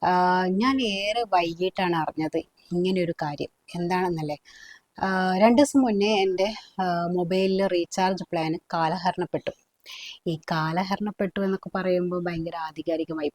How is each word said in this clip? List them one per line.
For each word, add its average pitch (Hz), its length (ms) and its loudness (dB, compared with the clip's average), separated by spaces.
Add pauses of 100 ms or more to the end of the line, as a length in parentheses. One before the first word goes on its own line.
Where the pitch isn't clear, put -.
ആ, 180 440 4
ഞാൻ 247 340 2
ഏറെ 208 420 -2 (100)
വൈകിട്ടാണ് 175 600 0
അറിഞ്ഞത് 156 420 -2 (340)
ഇങ്ങനെ 185 300 0
ഒരു 170 100 -2
കാര്യം. 147 380 -6 (260)
എന്താണെന്നല്ലേ? 175 640 -2 (640)
ആ, 185 380 0
രണ്ട് 226 200 6
ദിവസം 277 240 6
മുന്നേ 208 400 2
എൻ്റെ, 190 320 2 (260)
ആ, 175 280 0
മൊബൈലിൽ 190 600 2
റീചാർജ് 185 560 0
പ്ലാൻ 160 360 -2 (140)
കാലഹരണപ്പെട്ടു. 170 800 -2 (760)
ഈ 165 80 -2
കാലഹരണപ്പെട്ടു 185 1040 -2
എന്നൊക്കെ 190 360 -2
പറയുമ്പോൾ 180 480 0
ഭയങ്കര 170 320 -6
ആധികാരികമായി 160 800 -4